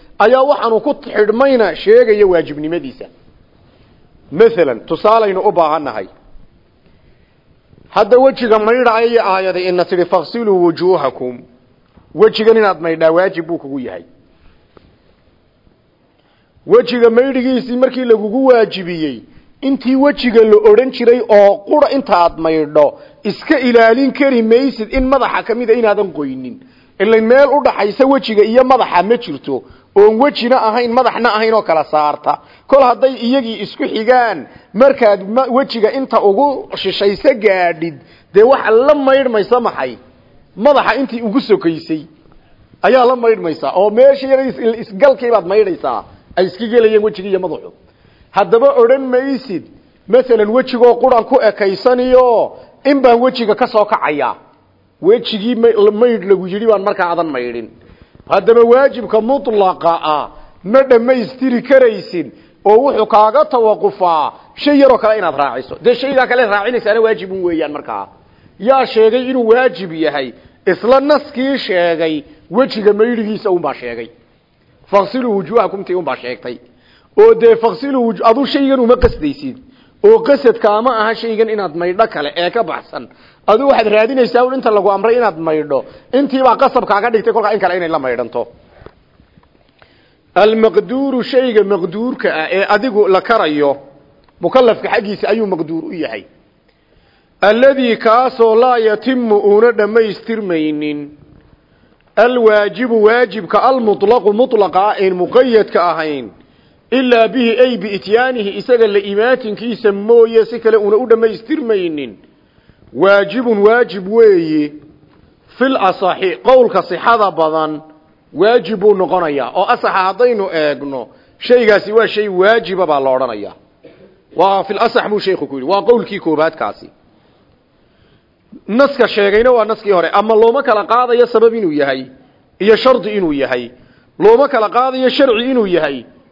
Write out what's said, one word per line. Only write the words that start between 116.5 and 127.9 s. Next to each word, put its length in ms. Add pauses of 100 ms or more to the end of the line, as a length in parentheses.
sixada 480
badan 500 (540)
waajib 460
buu 140
noqonayaa. 600
Oo 100
asaxa 340
haddaynu 540
eegno, 560 (300)
shaygaasi 540
waa 140
shay 220
waajiba 580
baa 140
la 100
odhanayaa. 420 (840)
Waa 280
fil 140
asax 320
buu 100
sheekhu 260
ku 120
yidhi. 140
Waa 100
qowlkii 380
koobaad 360
kaasi. 340 (1800)